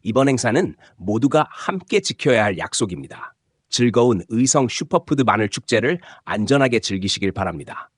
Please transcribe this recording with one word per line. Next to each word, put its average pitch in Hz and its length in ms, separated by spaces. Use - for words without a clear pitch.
이번 123 260
행사는 123 460
모두가 123 540
함께 - 500
지켜야 117 440
할 95 140
약속입니다. - 760
즐거운 120 600
의성 127 400
슈퍼푸드 151 540
마늘 107 260
축제를 123 520
안전하게 117 560
즐기시길 95 520
바랍니다. 85 640